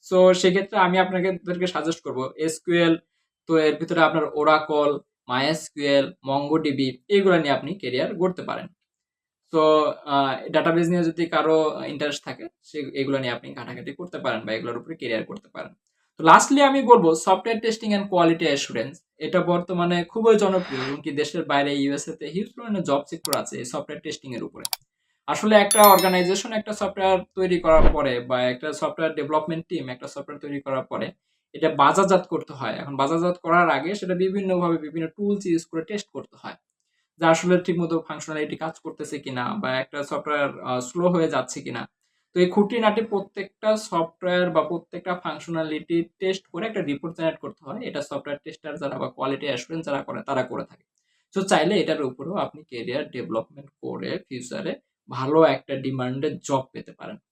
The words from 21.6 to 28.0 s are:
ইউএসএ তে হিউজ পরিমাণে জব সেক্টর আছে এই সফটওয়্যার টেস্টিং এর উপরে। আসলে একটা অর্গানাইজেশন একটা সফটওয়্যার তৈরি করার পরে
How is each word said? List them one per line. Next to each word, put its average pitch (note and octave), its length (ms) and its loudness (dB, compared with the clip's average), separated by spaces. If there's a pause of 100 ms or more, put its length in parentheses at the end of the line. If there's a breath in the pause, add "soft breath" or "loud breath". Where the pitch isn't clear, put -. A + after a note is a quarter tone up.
ইউএসএ C#3+ 380 -4
তে D3+ 140 -12
হিউজ G#3 200 -6
পরিমাণে G#3+ 360 -6
জব C#3 200 2
সেক্টর D#3+ 320 -6
আছে - 200 -12
এই B2 120 -12
সফটওয়্যার D3+ 320 -10
টেস্টিং C#3+ 320 -12
এর G#2+ 100 -8
উপরে। - 180 -18 (680)
আসলে G#3+ 200 2 (100)
একটা G3+ 180 4 (120)
অর্গানাইজেশন F#3 680 2
একটা G#3+ 220 -8
সফটওয়্যার F#3+ 380 0 (180)
তৈরি F3+ 280 0
করার D#3+ 200 10 (100)
পরে C#3 180 0 (160)